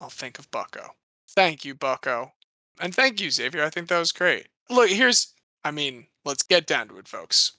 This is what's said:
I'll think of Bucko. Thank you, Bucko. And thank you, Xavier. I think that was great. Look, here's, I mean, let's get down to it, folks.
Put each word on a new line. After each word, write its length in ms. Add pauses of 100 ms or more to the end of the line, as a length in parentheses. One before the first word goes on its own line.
I'll 80
think 300
of 120
Bucko. 420 (360)
Thank 360
you, 80
Bucko. 600 (480)
And 120
thank 280
you, 80
Xavier. 340
I 60
think 180
that 120
was 120
great. 360 (220)
Look, 200
here's, 440 (300)
I 80
mean, 360 (180)
let's 180
get 220
down 240
to 80
it, 100
folks. 520